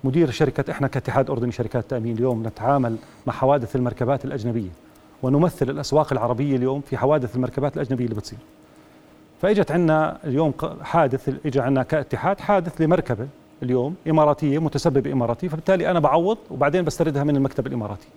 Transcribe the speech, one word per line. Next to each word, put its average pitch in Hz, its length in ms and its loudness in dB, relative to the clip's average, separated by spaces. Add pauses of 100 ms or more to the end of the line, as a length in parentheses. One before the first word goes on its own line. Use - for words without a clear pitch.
مدير 139 260 4
شركة، 135 400 0
إحنا 139 180 -2
كاتحاد 127 420 0
أردني 123 220 -2
شركات 113 380 -4
تأمين 117 260 -4
اليوم 117 300 0
نتعامل 117 500 0 (300)
مع 123 60 -2
حوادث 135 440 0
المركبات 120 480 -2
الأجنبية، 117 440 -4 (540)
ونمثل 143 480 2
الأسواق 147 420 0
العربية 127 440 0
اليوم 131 240 0
في 139 160 -6
حوادث 131 400 0
المركبات 131 400 -2
الأجنبية 131 280 -2
اللي 113 120 -4
بتصير. 110 220 -10 (1040)
فإجت 202 280 2
عنا 156 540 2
اليوم 151 260 0
ق-، 165 320 -8
حادث، 135 480 0 (160)
إجا 135 160 0
عنا 131 200 2
كاتحاد 151 580 -2
حادث 180 400 0
لمركبة 156 460 2 (360)
اليوم 127 320 0 (140)
إماراتية، 151 500 4
متسبب 143 480 2
إماراتي، 127 420 -2
فبالتالي 165 420 0
أنا 175 100 4
بعوض 170 380 4 (120)
وبعدين 147 340 2
بستردها 151 400 0
من 147 120 2
المكتب 135 300 0
الإماراتي. 110 500 -8